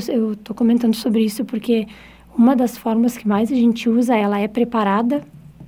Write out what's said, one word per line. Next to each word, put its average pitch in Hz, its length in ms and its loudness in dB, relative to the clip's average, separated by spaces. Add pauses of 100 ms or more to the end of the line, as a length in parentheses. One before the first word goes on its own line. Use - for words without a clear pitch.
Eu, 220 220 0
eu 208 80 -6
tô - 160 -12
comentando 233 420 2
sobre 226 280 0
isso 214 200 -4
porque 220 440 -2 (500)
uma 240 180 6
das 247 220 -2
fórmulas 233 400 -2
que - 100 -8
mais 208 240 0
a 277 40 0
gente 233 340 0
usa, 240 260 2
ela 202 240 0
é 208 80 -2
preparada 233 720 0 (460)